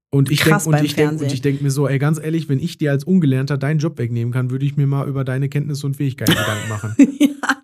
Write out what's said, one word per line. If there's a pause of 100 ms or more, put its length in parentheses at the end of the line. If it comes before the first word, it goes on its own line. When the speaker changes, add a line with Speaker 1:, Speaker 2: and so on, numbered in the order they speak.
(120)
Speaker 1:
Und
ich
denk,
Speaker 2:
krass
Speaker 1:
und
Speaker 2:
beim
Speaker 1:
ich
denk,
und
Speaker 2:
Fernsehen.
Speaker 1:
ich
denk
mir
so,
ey,
ganz
ehrlich,
wenn
ich
dir
als
Ungelernter
deinen
Job
wegnehmen
kann,
würde
ich
mir
mal
über
deine
Kenntnisse
und
Fähigkeiten
Gedanken
machen.
Speaker 2:
<laughs>
Ja.